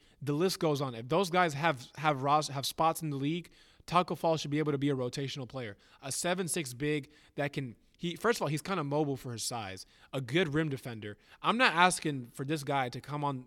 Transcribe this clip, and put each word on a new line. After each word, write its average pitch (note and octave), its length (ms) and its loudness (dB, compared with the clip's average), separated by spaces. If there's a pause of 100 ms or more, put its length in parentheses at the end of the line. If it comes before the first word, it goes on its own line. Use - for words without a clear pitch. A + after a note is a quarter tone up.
(220)
the C#3 100 -2
list F3 280 2
goes D3+ 200 2
on. C3 160 -4
If A#2+ 140 -10
those F3+ 200 4
guys F3 260 4
have, C#3 300 0 (120)
have C#3+ 260 2
ros-, D3 240 4
have C3+ 180 -4
spots E3 360 2
in D#3+ 80 -4
the C#3+ 80 -4
league, D#3+ 320 -2 (360)
Taco F3 300 2
Fall D#3+ 220 2
should D3 140 -4
be D3 80 0
able D3+ 120 0
to C#3 60 0
be C#3+ 120 2
a C#3 60 2
rotational B2+ 520 -4
player. A#2 280 -8 (260)
A C3+ 120 -10
seven F3+ 340 0
six C#3+ 260 -2
big D3 360 -2 (260)
that C#3+ 160 -2
can, C3 240 -6 (220)
he, F3 180 -4
first A3+ 220 0
of G3+ 60 -2
all, D#3 40 0
he's D3 140 0
kinda F3+ 240 -2
mobile C#3+ 320 0
for B2 160 -10
his A2+ 100 -6
size. G2+ 420 -8 (280)
A C3+ 80 -2
good C#3+ 320 0
rim D#3 160 2
defender. A2 480 -8 (260)
I'm F#3 140 2
not A#3+ 160 4
asking D#3 600 4
for C#3 120 -6
this D3 180 -2
guy C#3 240 0
to B2 140 -8
come D3 240 -4
on C3 220 -2